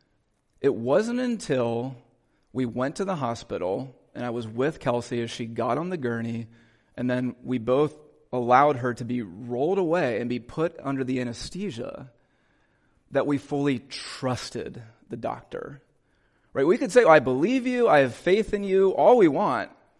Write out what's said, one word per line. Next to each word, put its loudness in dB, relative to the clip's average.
it 0
wasn't 0
until -2
we -2
went -4
to -4
the -4
hospital -4
and -8
I -4
was -6
with -2
Kelsey -2
as -6
she -8
got -2
on -4
the -6
gurney, -4
and -2
then -2
we -4
both 2
allowed 4
her -4
to -10
be -4
rolled -4
away 0
and -4
be -4
put -4
under -4
the -2
anesthesia -8
that 0
we 0
fully -2
trusted -8
the -10
doctor. -10
Right? 2
We 4
could -2
say, 8
"I 10
believe 2
you, 2
I 8
have 4
faith 2
in -4
you," 4
all 6
we 8
want. 0